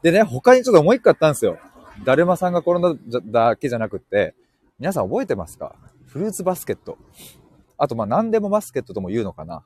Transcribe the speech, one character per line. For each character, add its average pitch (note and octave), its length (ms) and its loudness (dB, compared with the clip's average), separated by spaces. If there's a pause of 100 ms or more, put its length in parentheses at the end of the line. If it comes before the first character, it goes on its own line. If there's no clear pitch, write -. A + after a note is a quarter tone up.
で E3+ 80 2
ね、 G#3 140 4
他 G#3+ 320 4
に B3 80 0
ち B3+ 60 0
ょ - 20 6
っ F#3 40 8
と D3+ 60 8
も F3 80 4
う C4 60 6
一 - 40 -6
個 - 100 6
あ - 20 4
っ - 40 2
た D#3 120 2
ん D3 40 2
で - 40 -4
す - 80 -2
よ。 F2 140 -2 (460)
だ C3 120 4
る E3+ 100 2
ま F3+ 100 0
さ F3+ 140 -2
ん - 20 -6
が F3 60 0
転 F3 200 0
ん F3 40 0
だ F3 120 2 (120)
じ A#2 100 -8
ゃ、 A#2 80 0
だ A2+ 320 2
け C#3+ 120 -6
じ A#2+ 60 -4
ゃ A#2 40 -4
な A2 100 -4
く F#2+ 100 -10
っ - 20 -10
て、 F#2+ 340 -2 (440)
皆 E3 140 -6
さ C#3 100 -4
ん F#2+ 60 -4
覚 G#3+ 140 -4
え - 40 -6
て A#2 100 -4
ま E2 100 -10
す - 100 -20
か？ - 200 -14 (300)
フ - 120 -14
ル G#3 100 -4
ー G3+ 40 -6
ツ F#3+ 100 -10
バ F3+ 140 -4
ス - 100 -14
ケ A2+ 60 -6
ッ - 40 -4
ト。 - 220 -18 (800)
あ C#3+ 80 -2
と、 A#2+ 80 -8
ま A2+ 100 -6
あ、 - 40 -6
何 A3 240 -2
で A3 80 0
も G3+ 80 -6
バ G#3 120 -2
ス - 120 -18
ケ C3 80 -4
ッ - 20 -16
ト - 120 -18
と G#2 60 -6
も F2+ 80 -8
言 A2 120 -4
う G#2+ 40 -4
の F#2 80 -8
か D#2 120 -16
な。 D#2+ 220 -16